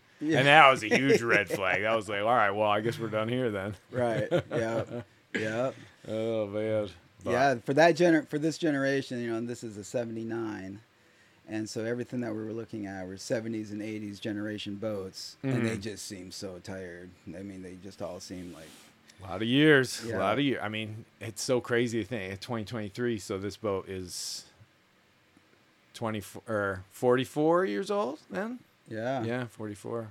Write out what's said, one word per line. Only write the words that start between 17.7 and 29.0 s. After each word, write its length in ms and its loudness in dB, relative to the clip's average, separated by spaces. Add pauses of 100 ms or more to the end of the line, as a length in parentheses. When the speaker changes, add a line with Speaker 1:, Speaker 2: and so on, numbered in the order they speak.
Speaker 1:
just 180 -16
all 200 -8
seemed 320 -12
like 160 -16 (520)
Speaker 2:
A 100 -10
lot 100 -4
of 80 2
years. 560 6
A 20 -6
Speaker 1:
Yeah. 120 -4
Speaker 2:
lot 200 2
of 60 2
years. 180 0
I 60 -6
mean, 340 -8 (160)
it's 240 -10
so 160 2
crazy 420 0
to 60 -6
think. 260 -6
It's 120 -12
twenty 200 -4
twenty-three, 540 -4
so 180 -6
this 200 -6
boat 320 -2
is 560 -10 (1500)
twenty, 280 -4 (260)
or 440 0
forty-four 720 4
years 260 -4
old 280 -2 (100)
then? 300 -6 (280)
Speaker 1:
Yeah. 360 -4